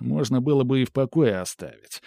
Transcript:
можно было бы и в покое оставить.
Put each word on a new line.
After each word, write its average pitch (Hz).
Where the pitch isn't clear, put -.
можно 131
было 139
бы 131
и -
в -
покое 131
оставить. -